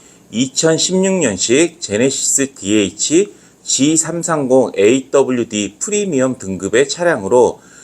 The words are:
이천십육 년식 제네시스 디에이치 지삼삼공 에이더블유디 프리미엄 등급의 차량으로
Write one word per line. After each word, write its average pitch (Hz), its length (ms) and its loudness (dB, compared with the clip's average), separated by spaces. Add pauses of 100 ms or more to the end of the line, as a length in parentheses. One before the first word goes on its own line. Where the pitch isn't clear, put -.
(320)
이천십육 185 840 0
년식 139 680 0
제네시스 135 760 -2
디에이치 107 800 0 (260)
지삼삼공 151 1120 0
에이더블유디 117 1040 0
프리미엄 156 640 -2
등급의 95 500 -2
차량으로 123 720 0 (220)